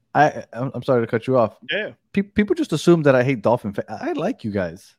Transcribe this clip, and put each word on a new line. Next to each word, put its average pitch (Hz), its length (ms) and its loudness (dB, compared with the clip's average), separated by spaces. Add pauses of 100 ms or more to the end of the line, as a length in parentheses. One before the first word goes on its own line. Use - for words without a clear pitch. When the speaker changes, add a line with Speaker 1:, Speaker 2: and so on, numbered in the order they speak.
(160)
Speaker 1:
I, 139 280 2 (100)
I'm, 127 200 -8
I'm 123 80 -10
sorry 123 240 0
to - 20 -6
cut 113 200 -4
you 131 100 2
off. 113 180 2 (160)
Speaker 2:
Yeah. 185 200 -6 (220)
Speaker 1:
Pe-, 196 100 0
people 208 320 -2
just 320 180 -4
assume 165 300 4
that 139 100 6
I 127 100 4
hate 127 200 -2
Dolphin 113 300 0
fans. - 140 -8
I 247 260 -6
like - 300 -6
you 113 60 -6
guys. 92 500 -6